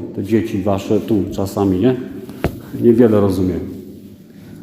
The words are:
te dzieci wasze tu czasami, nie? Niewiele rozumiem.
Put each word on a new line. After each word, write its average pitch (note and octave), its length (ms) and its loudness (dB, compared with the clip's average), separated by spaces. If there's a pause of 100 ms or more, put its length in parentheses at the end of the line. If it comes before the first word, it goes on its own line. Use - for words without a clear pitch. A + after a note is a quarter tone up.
(160)
te G2+ 80 -6
dzieci G2+ 380 0
wasze G2 380 0
tu F#2+ 320 0
czasami, G2 480 0
nie? A#2+ 160 2 (840)
Niewiele A2+ 380 6
rozumiem. F#2 400 2 (1040)